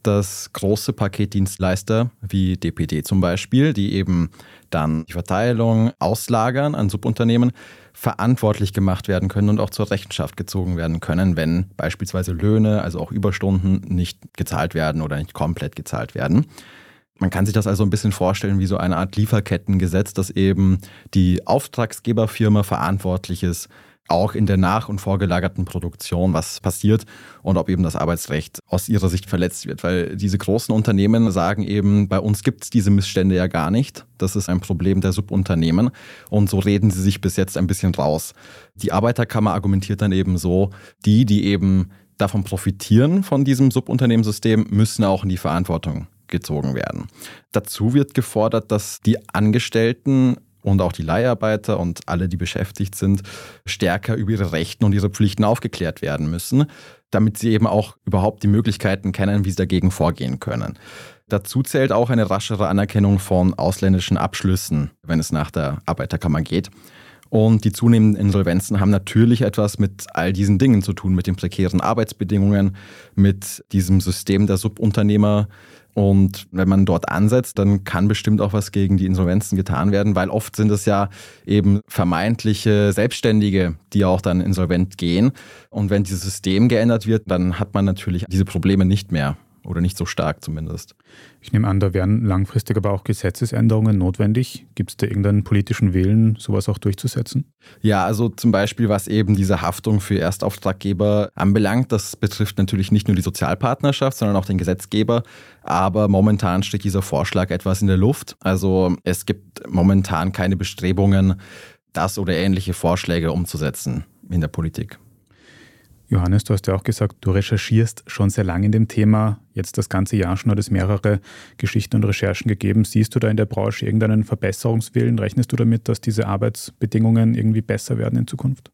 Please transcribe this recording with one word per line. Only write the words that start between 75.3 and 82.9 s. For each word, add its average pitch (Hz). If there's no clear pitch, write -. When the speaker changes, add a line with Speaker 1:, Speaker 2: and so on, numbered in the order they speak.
Speaker 1:
Und 98
wenn 92
man 95
dort 85
ansetzt, 107
dann 101
kann 92
bestimmt 104
auch 101
was 104
gegen 98
die 95
Insolvenzen 92
getan 95
werden, 101
weil 92
oft -
sind 107
es 101
ja 101
eben 101
vermeintliche 104